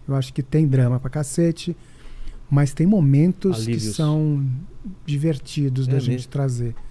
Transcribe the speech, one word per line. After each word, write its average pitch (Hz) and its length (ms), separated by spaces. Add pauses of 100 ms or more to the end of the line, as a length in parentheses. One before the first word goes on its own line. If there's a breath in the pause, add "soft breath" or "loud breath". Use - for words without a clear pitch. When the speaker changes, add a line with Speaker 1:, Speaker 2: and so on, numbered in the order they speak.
Speaker 1:
Eu 135 80
acho 131 180
que 147 80
tem 156 260
drama 127 320
pra 131 100
cacete, 165 640 (720 loud breath)
mas 139 240
tem 160 140
momentos 175 760
Speaker 2:
Alívios. 113 260
Speaker 1:
que 104 40
são 151 500 (640)
divertidos 143 840
Speaker 2:
É 127 40
Speaker 1:
da 131 80
gente 127 140
Speaker 2:
mesmo? 123 180
Speaker 1:
trazer. 123 440 (160 soft breath)